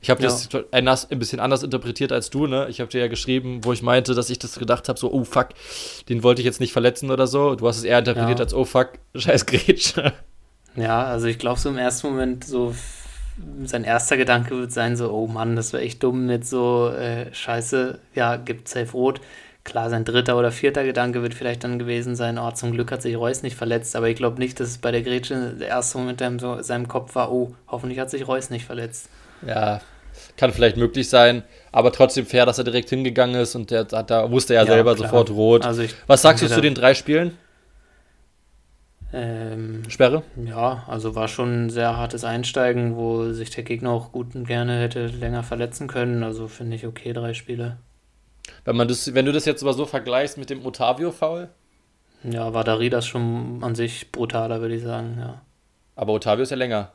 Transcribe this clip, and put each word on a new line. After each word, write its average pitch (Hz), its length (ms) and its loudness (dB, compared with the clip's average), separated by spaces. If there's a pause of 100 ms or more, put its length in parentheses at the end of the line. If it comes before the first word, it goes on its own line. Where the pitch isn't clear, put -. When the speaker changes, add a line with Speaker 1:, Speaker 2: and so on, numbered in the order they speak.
Speaker 1:
Ich - 80 -6
hab 123 120 6
Speaker 2:
Ja. 127 40 2
Speaker 1:
das 123 300 0
ein-, 131 160 -2
anders, 127 400 2
ein 123 80 -4
bisschen 117 200 -4
anders 131 220 2
interpretiert 131 500 -4
als 120 200 -4
du, 147 160 0
ne? 135 220 -2
Ich 117 120 -10
hab 117 80 -6
dir 127 120 -2
ja 120 60 0
geschrieben, 127 560 -4
wo 123 100 0
ich 110 100 -4
meinte, 123 320 2
dass 123 160 -2
ich 120 80 -6
das - 180 -12
gedacht 120 320 0
hab, 127 80 -2
so, 123 160 -2
oh 131 100 0
fuck, 127 260 0 (600)
den 120 140 -2
wollte 123 180 6
ich 117 60 -2
jetzt 120 140 -2
nicht 120 120 -2
verletzen 123 380 2
oder 131 160 4
so. 139 260 2
Du 117 140 0
hast 110 100 2
es 113 60 -8
eher 120 160 6
interpretiert 120 400 2
Speaker 2:
Ja. 120 60 2
Speaker 1:
als, - 100 -2
oh 131 100 2
fuck, - 360 2
<laughs> - 140 -20
scheiß 135 300 2
Grätsche. - 680 2 (600)
Speaker 2:
Ja, 113 300 0
also 117 220 -2
ich 113 100 -2
glaub, 123 220 -2
so 147 100 -2
im 131 80 -4
ersten 123 300 -2
Moment, 127 360 -2
so 123 280 -2
f-, - 320 -12 (600)
sein 120 180 -4
erster 120 320 2
Gedanke 127 420 2
wird 123 140 -6
sein, 120 240 -2
so, 117 160 -2
oh 110 160 -2
Mann, 113 300 -2
das 113 160 -4
war 123 80 -2
echt 120 200 -6
dumm, 127 280 0
jetzt 120 200 -2
so, 123 400 2
äh, 120 440 -6
scheiße, 123 680 -2 (160)
ja, 120 220 2
gibt 120 320 -10
safe 120 240 -4
rot. 131 260 2 (460)
Klar, 117 240 -4
sein 113 160 -2
dritter 123 320 2
oder 120 160 4
vierter 139 320 0
Gedanke 123 360 0
wird 117 120 -4
vielleicht 120 320 -6
dann 123 140 -4
gewesen 120 360 -4
sein, 117 220 -4
oh, 117 140 -4
zum 120 200 -4
Glück 120 220 -2
hat 123 80 -6
sich 117 160 -4
Reus 120 260 -2
nicht 123 140 -8
verletzt, 117 400 -2
aber 113 100 0
ich 117 80 2
glaub 123 240 -2
nicht, 127 220 -4
dass 120 80 -4
es 120 80 -10
bei 120 140 -2
der 117 100 0
Grätsche 123 580 -4
der - 80 -6
erste 123 300 -2
Moment 127 240 -6
in 123 180 -4
so, 123 220 -6
seinem 120 260 -4
Kopf 120 280 -6
war, 123 180 0
oh, 123 200 -2 (140)
hoffentlich 127 320 -8
hat 131 100 -4
sich 135 160 -6
Reus 131 260 -4
nicht 120 140 -8
verletzt. 117 440 -12 (360)
Speaker 1:
Ja, 107 360 -2 (560)
kann 127 160 4
vielleicht 117 240 4
möglich 120 320 0
sein, 120 340 8 (300)
aber 123 180 6
trotzdem 127 340 4
fair, 123 200 6
dass 120 120 2
er 127 60 -4
direkt 120 260 -2
hingegangen 127 520 2
ist 117 140 0
und 113 140 -8
der 113 220 2
hat, 110 180 -4
da 113 220 4
wusste 123 220 4
er 113 100 10
Speaker 2:
Ja, 107 80 6
Speaker 1:
selber 113 240 8
Speaker 2:
klar. 110 140 -6
Speaker 1:
sofort 117 220 6
rot. 110 340 6
Speaker 2:
Also 117 160 0
ich 113 120 -2 (140)
Speaker 1:
Was 139 140 8
sagst 156 200 8
du 170 40 2
Speaker 2:
denke, 117 100 2
Speaker 1:
zu 160 60 6
Speaker 2:
da 147 80 4
Speaker 1:
den 135 60 0
drei 127 180 8
Spielen? 165 420 0 (1800)
Speaker 2:
Ähm, 113 760 -6
Speaker 1:
Sperre? 131 360 4 (220)
Speaker 2:
ja, 120 420 -2
also 113 280 -6
war 110 120 0
schon 120 380 -2
ein 113 40 -2
sehr 117 260 0
hartes 117 280 -6
Einsteigen, 120 720 0
wo 113 340 -2
sich 113 200 -8
der 117 120 -10
Gegner 120 280 -4
auch 117 200 -4
gut 123 240 -10
und 123 100 -8
gerne 120 360 -2
hätte 120 260 -4
länger 120 360 -4
verletzen 120 440 -6
können, 120 360 -2
also 113 240 -6
finde 113 280 -8
ich 113 100 -12
okay, 117 280 -10
drei 117 200 -6
Spiele. 120 440 -8 (880)
Speaker 1:
Wenn 117 100 0
man 120 120 2
das, 123 260 -4
wenn 131 120 4
du 143 60 2
das 147 140 0
jetzt 147 180 0
aber 139 100 2
so 139 120 -2
vergleichst 131 520 -2
mit 135 120 -14
dem 131 160 -10
Otavio-Foul? 160 840 -2 (760)
Speaker 2:
Ja, 117 300 -4
war 113 100 0
Daridas 120 440 2
schon 120 560 -4
an 117 120 -2
sich 117 360 -6
brutaler, 113 480 -4
würde 113 160 -4
ich 117 80 -8
sagen, 117 360 -8
ja. 123 220 -12 (540)
Speaker 1:
Aber 107 180 -2
Otavio 107 300 0
ist 131 60 -4
ja 135 80 -4
länger. 113 380 -2